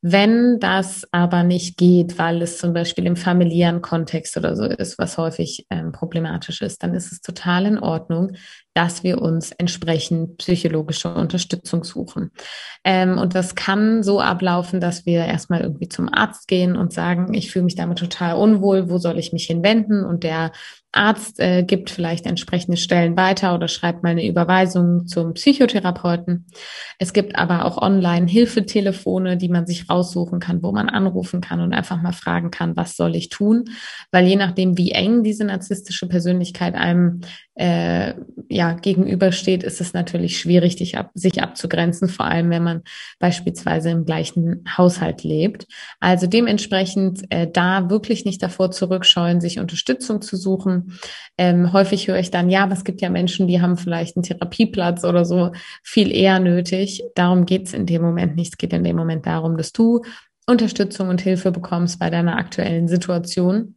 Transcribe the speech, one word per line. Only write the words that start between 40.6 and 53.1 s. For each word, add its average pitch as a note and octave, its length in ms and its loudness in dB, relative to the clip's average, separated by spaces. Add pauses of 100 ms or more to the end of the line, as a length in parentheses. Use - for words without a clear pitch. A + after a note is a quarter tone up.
dich F3 200 -6
ab-, - 180 -6
sich F#3 280 0
abzugrenzen, E3+ 640 -2
vor - 180 -2
allem E3+ 240 2
wenn E3+ 120 0
man E3+ 200 -2 (360)
beispielsweise F3 720 0
im E3 140 2
gleichen E3 600 -2 (120)
Haushalt F3 480 4
lebt. D#3 420 -2 (340)
Also F3+ 260 4
dementsprechend, G3 1040 0
äh, E3+ 200 -2
da F3+ 400 2
wirklich G#3+ 340 0
nicht F#3 180 -4
davor F#3 280 -2
zurückscheuen, F3+ 680 0
sich E3+ 180 -4
Unterstützung A3+ 640 -4
zu - 140 -8
suchen. F#3 600 -2 (380)
Ähm, F3 360 4
häufig G3 360 4
höre F#3 100 0
ich F3+ 120 -2
dann, F3+ 200 2
„Ja, F#3+ 140 4
aber G3 80 0
es F#3 120 -4
gibt F#3 160 -4
ja F3+ 100 -2